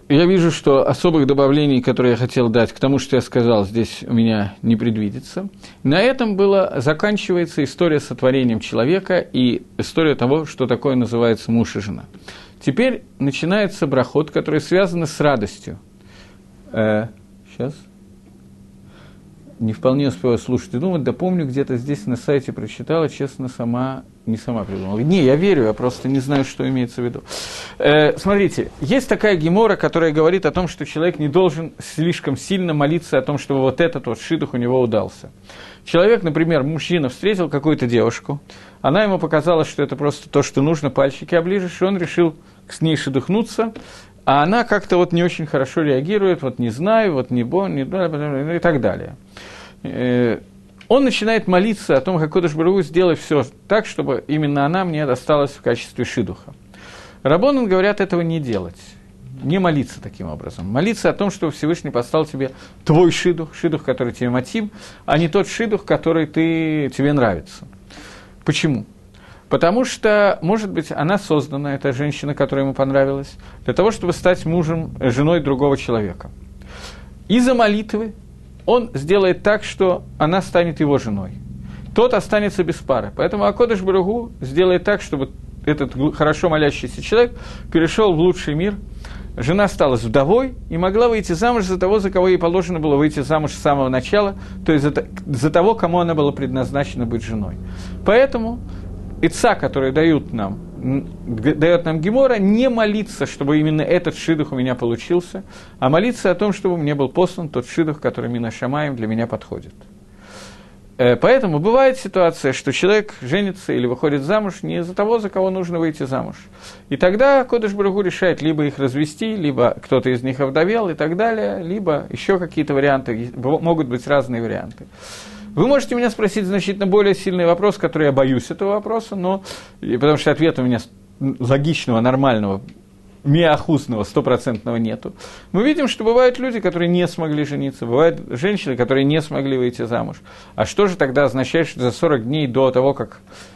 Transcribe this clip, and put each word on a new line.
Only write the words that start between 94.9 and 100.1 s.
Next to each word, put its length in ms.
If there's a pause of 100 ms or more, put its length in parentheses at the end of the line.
т-, 160 (180)
за 240
того, 240
кому 240
она 160
была 180
предназначена 720
быть 180
женой. 340 (500)
Поэтому 540 (640)
ИЦА, 320
который 380
дают 400